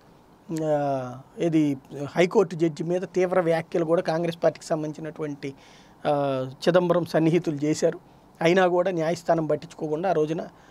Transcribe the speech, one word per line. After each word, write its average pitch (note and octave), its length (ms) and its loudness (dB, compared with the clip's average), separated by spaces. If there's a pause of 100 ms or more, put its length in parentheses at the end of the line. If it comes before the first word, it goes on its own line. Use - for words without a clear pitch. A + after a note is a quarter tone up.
(640)
ఆ, C#3 560 -2 (180)
ఇది D#3 400 2 (280)
హైకోర్టు F3 500 2
జడ్జి D#3+ 280 -2
మీద F3 180 -2 (140)
తీవ్ర F#3 240 2
వ్యాఖ్యలు E3 460 0
కూడా E3 160 2
కాంగ్రెస్ E3 420 -2
పార్టీకి D#3+ 220 0
సంబంధించినటువంటి, D3+ 920 -8 (520)
ఆ, D3+ 40 4 (560)
చిదంబరం F3 380 4
సన్నిహితులు D#3+ 500 2
చేశారు. D#3 440 0 (420)
అయినా F3+ 260 4
కూడా F3+ 240 2
న్యాయస్థానం E3 540 0
పట్టించుకోకుండా D3+ 640 -4
ఆ - 20 2
రోజున, D#3 300 0 (280)